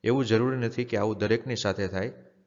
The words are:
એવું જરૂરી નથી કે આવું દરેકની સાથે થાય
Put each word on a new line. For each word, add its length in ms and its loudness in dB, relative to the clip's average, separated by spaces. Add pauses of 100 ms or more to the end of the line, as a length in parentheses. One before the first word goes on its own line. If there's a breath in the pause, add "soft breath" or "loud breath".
એવું 200 2
જરૂરી 340 2
નથી 260 -2
કે 120 -4
આવું 220 0
દરેકની 380 0
સાથે 320 -2
થાય 240 -4 (340)